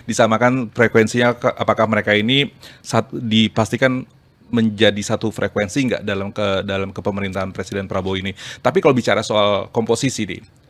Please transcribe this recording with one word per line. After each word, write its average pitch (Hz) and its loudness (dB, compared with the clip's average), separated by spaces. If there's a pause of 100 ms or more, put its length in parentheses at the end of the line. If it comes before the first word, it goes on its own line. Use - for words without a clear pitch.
disamakan 117 2
frekuensinya 120 2
ke, - -2
apakah 110 0
mereka 104 0
ini 120 2 (320)
sat-, - -2
dipastikan 113 0 (380)
menjadi 107 2
satu 107 -4
frekuensi 101 -4
nggak - -2
dalam 101 -4
ke, 98 -2
dalam 98 -4
kepemerintahan 95 -6
Presiden 98 -8
Prabowo 95 -4
ini. 95 -6 (260)
Tapi 139 2
kalau 147 6
bicara 110 2
soal 104 0
komposisi 113 -2
nih, 92 -10 (300)